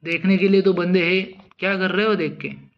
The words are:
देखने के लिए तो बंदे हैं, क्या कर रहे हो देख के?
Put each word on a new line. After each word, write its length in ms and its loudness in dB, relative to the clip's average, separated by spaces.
देखने 340 0
के 100 2
लिए 140 4
तो 120 4
बंदे 300 0
हैं, 420 -4
क्या 180 -2
कर 140 -2
रहे 140 0
हो 100 0
देख 300 -6
के? 60 -8